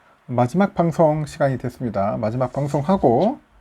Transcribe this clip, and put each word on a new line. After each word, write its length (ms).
마지막 500
방송 500
시간이 320
됐습니다. 600
마지막 340
방송하고, 880